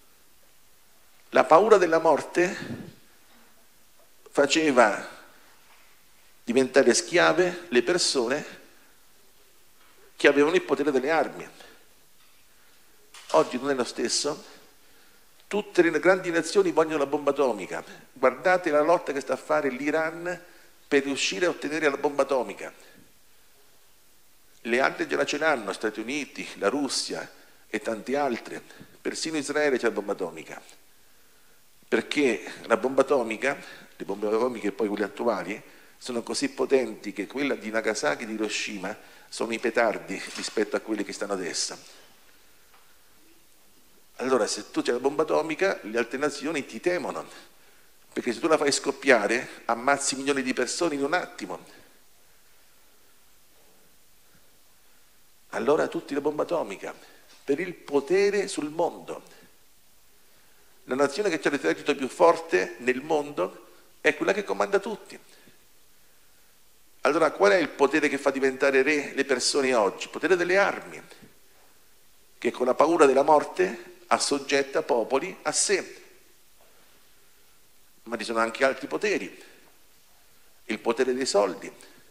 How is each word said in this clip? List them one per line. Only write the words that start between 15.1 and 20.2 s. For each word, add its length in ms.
Tutte 340
le 180
grandi 320
nazioni 400
vogliono 280
la 80
bomba 240
atomica. 520
Guardate 580
la 120
lotta 300
che 80
sta 120
a 40
fare 340
l'Iran 720